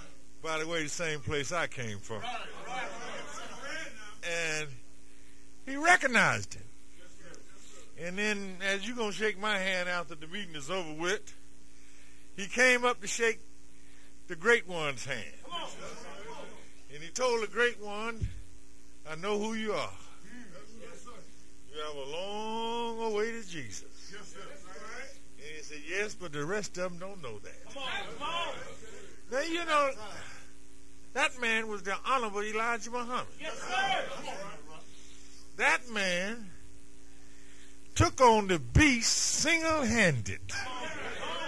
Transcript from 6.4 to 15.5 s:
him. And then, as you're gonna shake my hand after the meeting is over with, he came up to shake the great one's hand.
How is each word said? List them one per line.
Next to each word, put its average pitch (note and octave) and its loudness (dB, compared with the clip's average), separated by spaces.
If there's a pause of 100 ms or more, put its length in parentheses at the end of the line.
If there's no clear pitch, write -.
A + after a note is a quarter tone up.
him. - -4 (1400)
And F3+ -2
then, G3+ 0 (100)
as G3 2
you're B3 -2
gonna A3 0
shake G3+ 2
my G#3 2
hand F#3 2
after F3 0
the D#3 -4
meeting F3 -4
is C#3+ -4
over E3+ 0
with, F3 0 (1000)
he G3 -2
came B3 6
up B3 2
to G3+ -4
shake A3+ 2 (880)
the F3 -4
great G#3+ 6
one's D3 0
hand. A2+ -4 (1600)